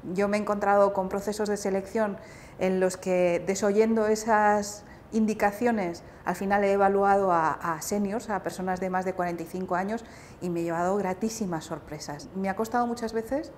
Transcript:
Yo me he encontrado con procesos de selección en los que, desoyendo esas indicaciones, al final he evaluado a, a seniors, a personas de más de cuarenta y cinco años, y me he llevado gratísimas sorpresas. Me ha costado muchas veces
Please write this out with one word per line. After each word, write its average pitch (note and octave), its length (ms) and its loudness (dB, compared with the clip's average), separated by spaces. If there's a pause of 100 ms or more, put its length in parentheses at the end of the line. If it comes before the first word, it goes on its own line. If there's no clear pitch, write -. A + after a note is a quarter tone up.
(140)
Yo G3+ 140 2
me G#3 80 0
he G#3+ 40 2
encontrado G3+ 520 4
con F#3+ 160 -2
procesos G3+ 400 -2
de G#3 80 0
selección G3 600 -2 (440)
en F#3 180 2
los F#3 180 2
que, F3+ 480 2
desoyendo G#3+ 640 2
esas G#3+ 760 2 (260)
indicaciones, G#3+ 920 0 (200)
al F3 120 -2
final G3+ 260 2
he G3 100 4
evaluado G3 600 4
a, D#3+ 200 4
a D#3+ 300 -4
seniors, G#3 480 -2
a F#3+ 140 -2
personas F#3 340 -2
de F#3 100 -2
más F#3 160 0
de F#3 100 -2
cuarenta F3 280 -2
y E3 40 -8
cinco F#3 280 -4
años, G3 300 -2 (360)
y F3+ 80 -4
me E3+ 120 0
he - 20 -2
llevado E3+ 340 0
gratísimas F#3 680 -2
sorpresas. D3+ 720 -10
Me G3 120 -2
ha F#3+ 60 -2
costado A3+ 320 0
muchas A#3 260 -4
veces A3+ 460 -4